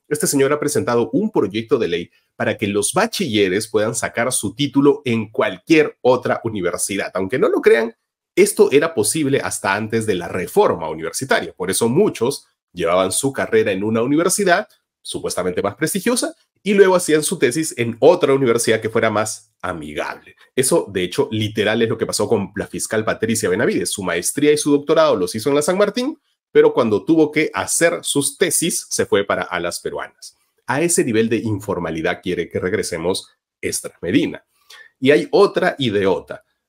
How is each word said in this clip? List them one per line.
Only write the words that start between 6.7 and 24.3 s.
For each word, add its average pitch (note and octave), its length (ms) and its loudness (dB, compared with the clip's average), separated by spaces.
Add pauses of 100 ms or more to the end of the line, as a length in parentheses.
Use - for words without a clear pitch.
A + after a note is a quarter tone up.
Aunque F#2+ 240 -2
no G#3 100 2
lo F#4 140 0
crean, A3+ 340 2 (400)
esto G3+ 340 4
era D3 220 4
posible C3+ 480 0
hasta G2 340 -2
antes A2 300 -2
de G#2+ 100 0
la F2 140 -4
reforma F2+ 640 0
universitaria. D#2+ 640 -4
Por F#2 140 -4
eso A#2 180 0
muchos C#3 580 0 (260)
llevaban F2+ 400 0
su C3+ 200 -2
carrera G#2+ 400 0
en F#2+ 100 -4
una A2 200 0
universidad F3 680 0 (320)
supuestamente F2+ 640 -6
más G2+ 140 -4
prestigiosa A#3 580 -4 (280)
y G#3 120 0
luego F#3+ 220 6
hacían D#3 260 2
su E3 160 -4
tesis D3 400 0
en A2+ 220 -2
otra D3 340 6
universidad A#2 460 2
que A2 100 -4
fuera A2+ 200 2
más G#2+ 420 -4 (100)
amigable. D#2 760 -8 (180)
Eso, - 380 2
de F#2+ 100 -2
hecho, G2+ 280 -2
literal A2 500 0
es A2+ 80 2
lo A2 80 -2
que G#2+ 100 -2
pasó G#2 220 0
con G2 280 -2
la F2+ 100 -6
fiscal A2 400 -4
Patricia A2 420 -2
Benavides. A2 420 0
Su G2+ 120 -6
maestría F2+ 500 0